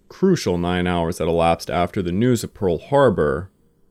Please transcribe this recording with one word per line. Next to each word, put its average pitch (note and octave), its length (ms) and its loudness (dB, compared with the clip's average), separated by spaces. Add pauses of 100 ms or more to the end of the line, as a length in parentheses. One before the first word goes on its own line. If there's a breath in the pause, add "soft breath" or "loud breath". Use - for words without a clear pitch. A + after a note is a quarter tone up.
crucial E3 480 0
nine F2 300 0
hours F2 320 -2
that E2 100 -2
elapsed E2 400 0
after F2+ 320 -2
the F2 120 -4
news A#2 320 0
of - 100 -12
Pearl F2 240 -2
Harbor, F2+ 720 0 (400)